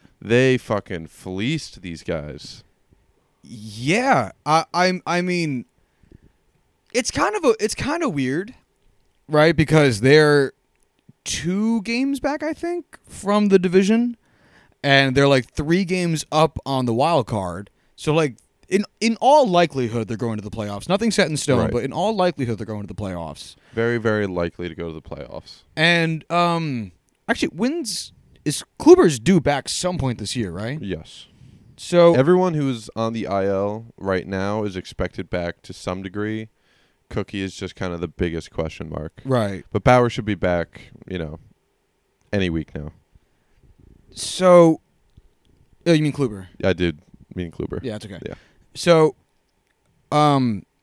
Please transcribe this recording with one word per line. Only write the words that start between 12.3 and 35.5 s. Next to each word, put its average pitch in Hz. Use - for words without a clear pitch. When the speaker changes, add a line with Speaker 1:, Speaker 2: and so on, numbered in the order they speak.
Speaker 2:
I 311
think, 339
from 208
the 196
division, 202
and 139
they're, 139
like, 135
three 165
games 170
up 156
on 131
the 117
wild 143
card. 95
So, -
like, 151
in, 190
in 226
all 277
likelihood, 127
they're 117
going 110
to 101
the 104
playoffs. 104
Nothing 202
set 190
in 156
stone, 135
Speaker 1:
Right. 80
Speaker 2:
but 117
in 135
all 202
likelihood, 139
they're 110
going 107
to 101
the 98
playoffs. 87
Speaker 1:
Very, 117
very 107
likely 87
to 80
go 85
to 82
the 78
playoffs. -
Speaker 2:
And, 165
um, 165
actually, -
when's, 233
is -
Kluber's 277
due 151
back 143
some 180
point 131
this 104
year, 107
right? 113
Speaker 1:
Yes. -
Speaker 2:
So 170
Speaker 1:
Everyone 180
who's 135
on 113
the 107
I 98
L 101
right 95
now 98
is 101
expected 90
back 87